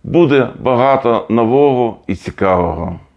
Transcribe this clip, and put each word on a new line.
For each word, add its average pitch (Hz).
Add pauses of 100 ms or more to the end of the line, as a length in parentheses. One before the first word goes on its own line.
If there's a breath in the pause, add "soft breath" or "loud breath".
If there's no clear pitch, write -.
буде 143
багато 127
нового 120
і 98
цікавого. 90 (160)